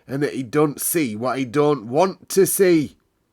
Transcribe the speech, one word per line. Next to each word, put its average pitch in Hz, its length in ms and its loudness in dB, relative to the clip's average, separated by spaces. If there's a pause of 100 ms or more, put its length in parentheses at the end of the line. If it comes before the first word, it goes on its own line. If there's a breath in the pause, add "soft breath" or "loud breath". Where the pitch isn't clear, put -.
and 139 160 -4
that 135 100 -2
he 127 100 -6
don't 147 380 0
see 139 340 -2
what 120 220 -4
he 135 80 -2
don't 139 420 0
want 165 420 -2
to 190 180 4
see. 170 500 2 (360)